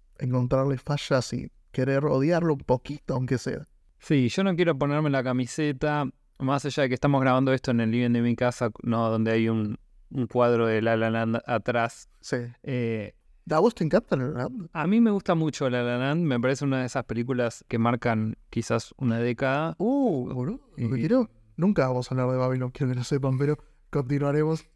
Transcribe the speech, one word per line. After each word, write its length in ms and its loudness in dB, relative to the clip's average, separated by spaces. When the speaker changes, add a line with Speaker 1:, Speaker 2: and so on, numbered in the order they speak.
Speaker 1:
encontrarle 580 0
fallas 560 -2
y 180 -6
querer 340 0
odiarlo 500 2
un 60 -6
poquito, 540 -4
aunque 240 0
sea. 280 -8
Speaker 2:
Sí, 280 2
yo 140 -2
no 140 2
quiero 200 2
ponerme 320 0
la 140 0
camiseta, 800 -2
más 260 -2
allá 200 -2
de 40 2
que 60 -2
estamos 260 2
grabando 320 4
esto 180 0
en 100 2
el 120 0
living 180 2
de 120 2
mi 120 2
casa, 360 -2
¿no? 260 0
Donde 220 0
hay 180 2
un, 300 -2
un 160 -4
cuadro 400 2
de 160 2
La 140 2
La 140 0
Land 360 0
atrás. 640 -2
Speaker 1:
Sí. 180 -4
Speaker 2:
Eh, 500 -4
Speaker 1:
¿A 120 0
vos 140 4
te 100 -2
encanta 320 2
La 100 0
La 160 -4
Land? 300 -8
Speaker 2:
a 160 -4
mí 120 4
me 120 6
gusta 240 0
mucho 340 0
La 140 0
La 120 -2
Land, 280 0
me 160 0
parece 240 0
una 160 0
de 60 -2
esas 180 -6
películas 640 -4
que 100 -2
marcan 580 0
quizás 480 -4
una 240 0
década. 580 -2
Speaker 1:
Uh, 560 0
boludo, 260 -6
lo 120 -2
que 80 -2
Speaker 2:
Eh, 20 -2
Speaker 1:
quiero. 320 2
Nunca 300 2
vamos 240 -2
a 60 -4
hablar 160 0
de 40 0
Babylon, 360 0
quiero 200 -2
que 60 -4
lo 60 -4
sepan, 340 0
pero 200 0
continuaremos. 720 0